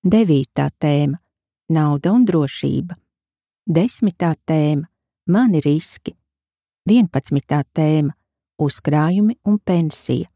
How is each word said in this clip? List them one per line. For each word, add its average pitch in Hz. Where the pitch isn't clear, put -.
Devītā 165
tēma. 147
Nauda 151
un 247
drošība. 143
Desmitā 175
tēma. 151
Mani 190
riski. -
Vienpadsmitā 151
tēma. 156
Uzkrājumi 160
un 208
pensija. 170